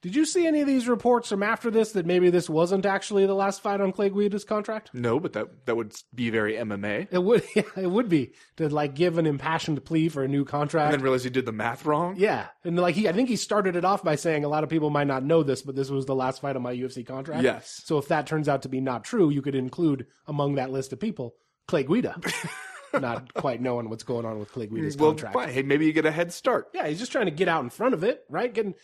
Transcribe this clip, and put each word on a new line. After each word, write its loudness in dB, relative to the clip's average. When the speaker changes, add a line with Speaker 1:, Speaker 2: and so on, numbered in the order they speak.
Speaker 1:
Did -6
you 4
see 2
any 4
of 2
these 2
reports 2
from 0
after 0
this 2
that -2
maybe 6
this 2
wasn't 2
actually 2
the 2
last 0
fight -2
on 2
Clay 0
Guida's 0
contract? -4
Speaker 2:
No, 2
but -6
that, -6
that 0
would -4
be -2
very 0
M -4
M -6
A. -2
Speaker 1:
It 0
would, 4
<laughs> -16
yeah, 2
it -2
would 0
be 2
to, -2
like, -2
give 2
an 2
impassioned -2
plea 2
for -2
a 0
new 2
contract. 0
Speaker 2:
And 0
then -6
realize 2
you -4
did 0
the -6
math -4
wrong? 0
Speaker 1:
Yeah. 0
And, 0
like, 4
he, 2
I 2
think 2
he 0
started 0
it 0
off 2
by 2
saying 0
a -2
lot 0
of -4
people 0
might 2
not -2
know 4
this, -2
but -8
this -2
was -2
the -2
last -2
fight -4
on -4
my -4
U -6
F -8
C -10
contract. -6
Speaker 2:
Yes. 0
Speaker 1:
So 0
if -2
that 2
turns -2
out 2
to -8
be -2
not -2
true, 2
you 0
could -2
include 0
among 0
that -2
list -4
of -10
people -6
Clay 2
Guida. 0
Speaker 2:
<laughs> -2
Speaker 1:
Not -2
quite -2
knowing -2
what's -10
going -4
on -6
with -10
Clay -8
Guida's -6
Speaker 2:
Well, 6
Speaker 1:
contract. -6
Speaker 2:
fine. -2
Hey, -2
maybe 2
you 4
get 2
a 2
head -2
start. 0
Speaker 1:
Yeah, -4
he's -4
just -10
trying 2
to 0
get 0
out 0
in -6
front 0
of -2
it, 0
right? -2
Getting, -2